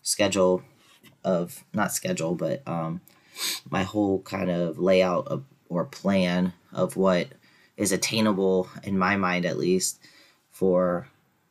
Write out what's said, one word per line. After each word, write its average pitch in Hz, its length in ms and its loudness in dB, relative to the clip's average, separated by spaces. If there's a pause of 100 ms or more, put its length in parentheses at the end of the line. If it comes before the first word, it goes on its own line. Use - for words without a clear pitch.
schedule 92 600 2 (580)
of, 87 400 -2 (100)
not 101 200 -2
schedule, 87 420 -4
but, 80 320 -6
um, 82 340 -6 (720)
my 95 140 -2
whole 98 380 0
kind 95 280 -4
of 85 280 -2
layout 92 500 4
of, 76 160 -4 (240)
or 85 160 -2
plan 90 680 0 (200)
of 90 240 -2
what 92 320 2 (480)
is 98 160 0
attainable, 95 760 2 (140)
in 98 160 -2
my 95 180 2
mind 90 300 0
at 82 100 -2
least, 92 440 0 (500)
for 90 580 0 (420)